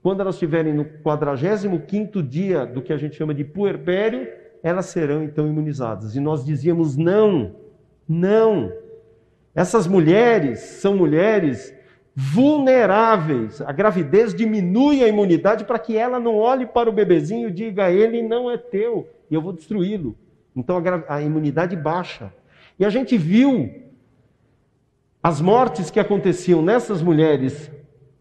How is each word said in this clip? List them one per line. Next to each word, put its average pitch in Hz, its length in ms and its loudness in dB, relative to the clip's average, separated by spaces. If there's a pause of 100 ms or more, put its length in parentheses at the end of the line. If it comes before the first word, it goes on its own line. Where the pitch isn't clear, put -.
Quando 190 200 -2
elas 190 140 -4
estiverem 160 380 -2
no 147 120 -2
quadragésimo 151 960 -2
quinto 202 420 -4
dia 151 420 -2
do 127 160 -8
que 156 120 -4
a 151 40 -2
gente 147 180 -6
chama 151 180 -4
de 143 100 -4
puerpério, 190 840 -2 (340)
elas 175 260 -2
serão 156 360 -2
então 151 240 -4
imunizadas." 123 680 -6
E 139 40 -2
nós 147 260 -2
dizíamos, 151 520 0
"Não, 175 580 2 (520)
não. 185 640 2 (840)
Essas 180 320 0
mulheres 180 720 4
são - 360 -2
mulheres 170 760 0 (420)
vulneráveis. 202 1500 2
A 135 100 -10
gravidez 185 600 2
diminui 220 680 2
a 233 40 6
imunidade 208 560 2
para 226 160 -4
que 226 180 -4
ela 247 220 -2
não 233 160 0
olhe 247 300 0
para 233 240 0
o 220 40 -6
bebezinho 196 560 0
e - 20 -8
diga, 190 400 -2
'Ele 226 300 2
não 233 280 -2
é 240 80 -4
teu 214 500 -6 (220)
e 151 40 -2
eu 156 80 0
vou 185 120 -8
destruí-lo.'" 180 640 -6 (400)
Então 147 220 -4
a 175 40 -2
gra-, 170 260 -2
a 147 140 -4
imunidade 156 540 -2
baixa. 156 580 -6 (440)
E 190 80 2
a 214 40 2
gente 247 280 0
viu 208 680 2 (1400)
as 156 200 -2
mortes 214 500 2
que - 80 0
aconteciam 180 640 2
nessas 196 400 0
mulheres, 151 680 2 (520)